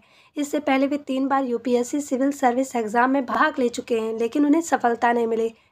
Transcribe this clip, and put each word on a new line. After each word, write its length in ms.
इससे 220
पहले 280
वे 100
तीन 300
बार 160
यूपीएससी 580
सिविल 300
सर्विस 440
एग्जाम 340
में 160
भाग 340
ले 100
चुके 300
हैं, 200
लेकिन 260
उन्हें 160
सफलता 520
नहीं 140
मिली। 260